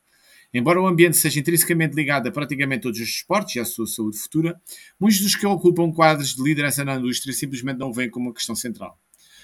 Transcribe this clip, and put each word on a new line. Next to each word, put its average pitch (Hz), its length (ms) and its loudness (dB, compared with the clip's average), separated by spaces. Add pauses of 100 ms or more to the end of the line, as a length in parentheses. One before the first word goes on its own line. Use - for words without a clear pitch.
(520)
Embora 156 300 2
o 185 60 2
ambiente 170 300 6
seja 147 220 2
intrinsecamente 160 560 0
ligado 139 300 0
a 120 60 -2
praticamente 135 500 -4
todos 113 180 -6
os 113 60 -6
desportos - 500 -4
e 120 40 -2
à 113 60 -2
sua 113 200 -6
saúde 107 320 -6
futura, 165 420 -4 (400)
muitos 196 220 4
dos 196 140 2
que 196 100 -2
ocupam 170 460 4
quadros 156 420 4
de 127 80 -8
liderança 147 420 0
na 139 120 -2
indústria 127 360 -4
simplesmente 131 460 -6
não 135 120 -6
o 113 40 -8
veem 123 160 -2
como 123 200 -6
uma 113 40 -8
questão - 220 -8
central. 104 440 -10 (440)